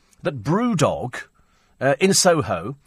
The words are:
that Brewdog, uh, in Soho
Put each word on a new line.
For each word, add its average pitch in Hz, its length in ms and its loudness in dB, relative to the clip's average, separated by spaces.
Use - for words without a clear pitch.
that 131 220 -6
Brewdog, 143 800 0
uh, 135 180 2
in 190 160 2
Soho 120 640 0